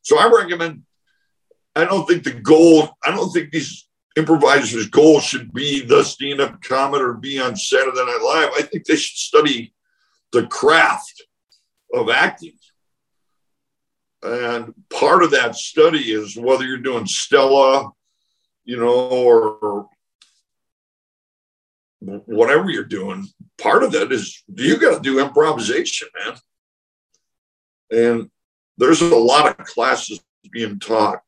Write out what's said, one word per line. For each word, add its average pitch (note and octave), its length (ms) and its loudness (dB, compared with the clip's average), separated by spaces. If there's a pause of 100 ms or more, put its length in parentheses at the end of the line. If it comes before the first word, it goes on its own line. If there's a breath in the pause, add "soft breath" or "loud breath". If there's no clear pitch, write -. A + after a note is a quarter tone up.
So D3+ 160 2
I G#3 100 4
recommend, E3+ 540 0 (920)
I D#3+ 100 -4
don't F#3 220 -4
think E3 160 -2
the C3+ 100 -8
goal, D#3 560 6 (160)
I D3+ 60 -2
don't F#3+ 200 -6
think D3+ 200 -6
these D3+ 360 -10 (280)
improvisers' C#3 760 2
goal D3 300 6
should B2 340 -8
be C#3 280 -6
the C#3 220 2
stand-up C#3 580 -6
comic C3+ 400 -2
or B2 140 -4
be C3+ 240 -10
on B2 160 -4
Saturday C3 420 -2
Night B2 260 -4
Live. D3 320 0
I C#3+ 80 -2
think - 220 -10
they D#3+ 100 2
should - 220 -8
study B2+ 560 0 (580)
the A#2 160 0
craft - 760 0 (680)
of A#2 160 -2
acting. E3 440 -2 (1700)
And A#2 500 -8 (160)
part E3+ 340 2
of D#3 80 2
that A#2+ 240 0
study D3+ 560 0
is G#2+ 240 -6
whether C3 300 0
you're C3 140 -8
doing A#2+ 260 -6
Stella, C3+ 880 2 (720)
you A#2+ 140 -10
know, B2 320 0
or A2 800 2 (2000)
whatever A#2 680 0
you're G2+ 140 -8
doing, F#2+ 440 -12 (320)
part C#3 240 2
of - 80 -2
that - 200 -2
is G2+ 320 -8 (120)
you C3+ 220 0
gotta C4 220 2
do C3+ 200 -2
improvisation, C3+ 880 -2 (120)
man. A2+ 160 -10 (1600)
And A#2 400 0 (460)
there's D3+ 240 2
a E3+ 140 4
lot C3 320 4 (120)
of - 60 -20
classes A#2 540 -4 (320)
being G#2+ 280 -8
taught. G#2+ 480 -2